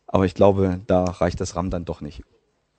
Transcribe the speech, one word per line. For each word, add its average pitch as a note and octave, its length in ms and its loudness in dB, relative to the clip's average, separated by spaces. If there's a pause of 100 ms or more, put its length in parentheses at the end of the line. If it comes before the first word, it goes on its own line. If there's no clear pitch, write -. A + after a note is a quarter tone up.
Aber F#2+ 200 2
ich F2+ 100 -2
glaube, G2 500 2
da F2+ 200 2
reicht F2 340 -4
das F#2+ 160 -8
ram F2+ 160 -4
dann F2 140 -6
doch D#2+ 160 -10
nicht. D2 200 -14 (580)